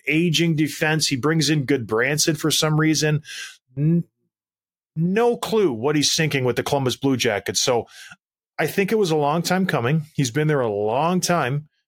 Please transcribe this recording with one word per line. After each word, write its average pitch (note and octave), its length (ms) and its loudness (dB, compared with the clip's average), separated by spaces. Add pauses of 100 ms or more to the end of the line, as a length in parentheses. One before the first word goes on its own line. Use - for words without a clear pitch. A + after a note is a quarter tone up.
aging E3 480 2
defense. D#3 520 0
He C#3+ 80 -4
brings D3 340 0
in D3+ 160 0
Gudbranson C3+ 720 0
for D#3+ 120 -2
some D#3 300 0
reason. D3+ 420 2 (540)
N-, D#3+ 280 2 (920)
no G#3 400 2
clue G#3+ 360 0
what A#2+ 220 -2
he's D3 220 0
thinking C#3+ 280 0
with A#2+ 120 0
the C3 60 -2
Columbus B2+ 340 0
Blue C3+ 220 0
Jackets. G#2 420 -2
So A#2+ 260 0 (720)
I D#3+ 80 0
think F#3+ 260 -2
it A3+ 60 2
was F#3+ 120 2
a D#3+ 60 0
long D3+ 260 0
time F#3 240 0
coming. D3+ 480 0
He's C3 160 0
been D3+ 180 0
there C#3+ 140 2
a A2+ 100 0
long B2+ 480 0
time. D3+ 480 -2 (200)